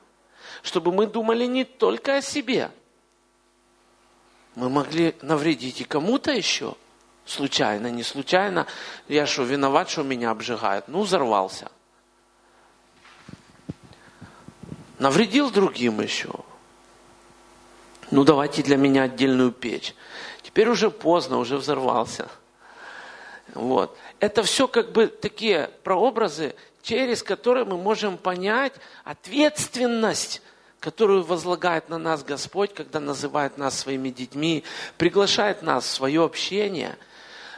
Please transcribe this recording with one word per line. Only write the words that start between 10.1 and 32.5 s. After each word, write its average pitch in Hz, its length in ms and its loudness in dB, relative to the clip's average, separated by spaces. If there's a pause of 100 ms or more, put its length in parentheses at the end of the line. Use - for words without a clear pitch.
обжигает? 107 580 -2
Ну, 156 140 -2
взорвался. 123 680 0 (3250)
Навредил 214 520 4
другим 123 500 2
ещё. - 440 -6 (1700)
Ну, 139 120 6
давайте 147 400 6
для 135 140 4
меня 135 260 6
отдельную 127 480 4
печь. 104 440 -8 (480)
Теперь 226 260 4
уже 208 200 2
поздно, 151 500 2
уже 123 180 -2
взорвался. 127 720 -2 (1200)
Вот. 117 440 0 (220)
Это 214 240 2
всё 254 240 2
как 226 240 0
бы 208 160 6
такие 202 640 -2 (140)
прообразы, 185 720 0 (320)
через 240 340 0
которые 240 440 0
мы 196 120 -4
можем 196 400 0
понять 202 560 -2 (300)
ответственность, 233 1400 0 (380)
которую 196 440 2
возлагает 170 640 -2
на 165 80 -6
нас 160 260 -2
Господь, 147 500 -4